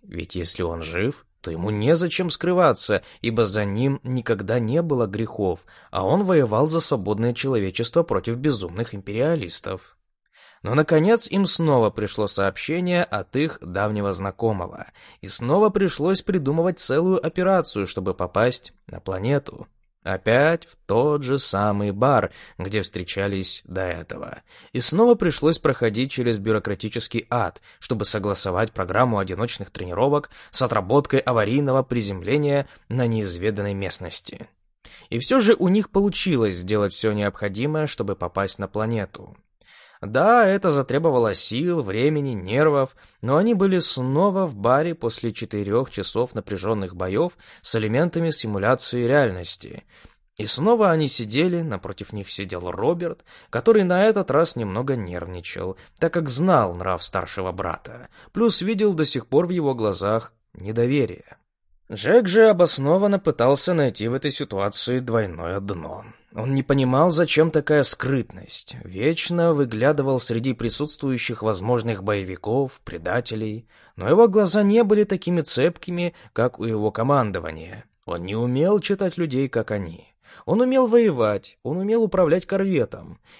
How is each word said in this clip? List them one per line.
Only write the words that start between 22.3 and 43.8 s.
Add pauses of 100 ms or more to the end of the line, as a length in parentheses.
где
встречались
до
этого. (320)
И
снова
пришлось
проходить
через
бюрократический
ад, (180)
чтобы
согласовать
программу
одиночных
тренировок (220)
с
отработкой
аварийного
приземления (220)
на
неизведанной
местности. (600)
И
всё
же
у
них
получилось
сделать
всё
необходимое,
чтобы
попасть
на
планету. (680)
Да,
это
затребовало
сил,
времени,
нервов, (260)
но
они
были
снова